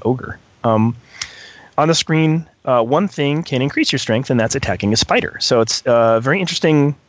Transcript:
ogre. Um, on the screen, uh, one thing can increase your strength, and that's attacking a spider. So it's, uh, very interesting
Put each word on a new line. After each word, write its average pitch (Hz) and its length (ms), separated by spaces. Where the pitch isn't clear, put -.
ogre. - 360
Um, 113 320
on 151 100
the 160 80
screen, 160 520
uh, 123 180
one 151 240
thing 147 360
can 131 180
increase 139 300
your 135 80
strength, 117 300
and 123 100
that's 113 160
attacking 101 380
a 113 40
spider. - 420
So 120 220
it's, - 240
uh, 117 340
very 147 220
interesting 147 540